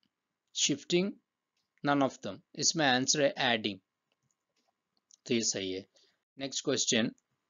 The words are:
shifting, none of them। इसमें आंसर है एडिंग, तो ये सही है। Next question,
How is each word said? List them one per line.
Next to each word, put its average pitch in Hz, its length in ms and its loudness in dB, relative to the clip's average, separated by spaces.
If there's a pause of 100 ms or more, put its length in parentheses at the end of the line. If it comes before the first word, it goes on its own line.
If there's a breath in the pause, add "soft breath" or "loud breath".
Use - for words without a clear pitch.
(540)
shifting, 175 560 0 (760)
none 143 240 4
of - 160 -6
them। 107 140 -10 (200)
इसमें 151 280 2
आंसर 131 360 2
है 139 300 2
एडिंग, 107 260 -2 (1500)
तो 127 80 0
ये 117 80 2
सही 95 300 -4
है। 95 120 -8 (540)
Next 135 300 -8
question, 123 440 2 (380)